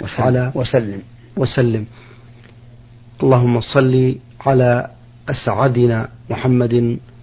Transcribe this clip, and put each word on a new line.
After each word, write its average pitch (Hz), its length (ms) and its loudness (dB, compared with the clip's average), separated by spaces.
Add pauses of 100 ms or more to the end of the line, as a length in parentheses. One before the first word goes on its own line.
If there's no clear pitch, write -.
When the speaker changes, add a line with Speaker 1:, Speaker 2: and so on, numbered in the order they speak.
Speaker 1:
وسلم. - 240 -4
Speaker 2:
على 127 300 0
Speaker 1:
وسلم. 113 460 -4 (360)
Speaker 2:
وسلم، 120 480 -2 (1400)
اللهم 123 360 2
صل 131 560 2 (300)
على 123 440 2 (400)
أسعدنا 120 800 0 (200)
محمد 123 680 0 (240)